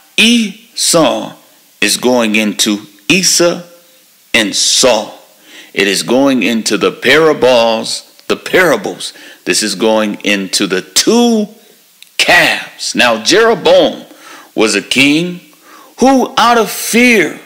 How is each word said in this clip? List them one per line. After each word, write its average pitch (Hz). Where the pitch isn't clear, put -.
Esau 185
is 104
going 117
into 104
Esau 175
and 104
Saul. -
It 98
is 90
going 131
into 110
the 104
parables, 120
the 135
parables. 120
This 90
is 98
going 110
into 98
the 92
two 226
calves. -
Now, 110
Jeroboam 175
was 104
a 95
king 160
who, 254
out 233
of 196
fear 233